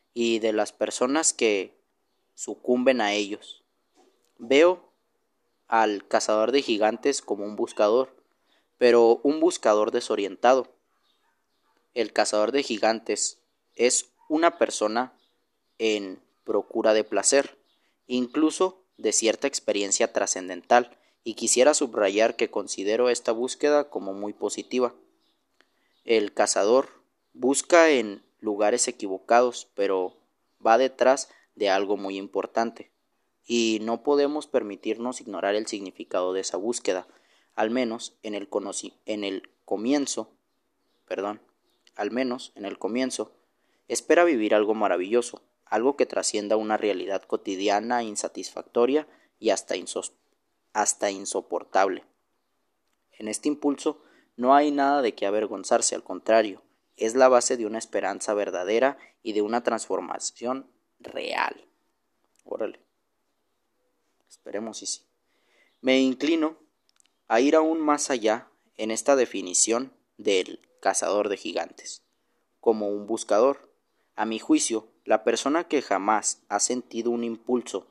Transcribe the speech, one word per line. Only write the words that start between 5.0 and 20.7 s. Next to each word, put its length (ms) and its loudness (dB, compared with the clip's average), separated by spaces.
al 400 0
cazador 460 0
de 100 2
gigantes 600 0
como 220 -6
un 120 -10
buscador, 580 0
pero 440 6
un 180 2
buscador 500 2
desorientado. 840 0
El 180 -4
cazador 380 2
de 140 0
gigantes 760 -4
es 340 0
una 300 0
persona 580 -2
en 420 -4
procura 500 0
de 120 2
placer, 520 0
incluso 760 0
de 160 -2
cierta 340 0
experiencia 640 -2
trascendental, 840 0